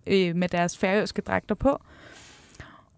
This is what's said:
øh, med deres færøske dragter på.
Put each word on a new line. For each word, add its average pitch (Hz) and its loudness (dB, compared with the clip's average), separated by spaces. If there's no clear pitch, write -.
øh, 180 2
med 180 0
deres 175 0
færøske 196 0
dragter - -2
på. 277 0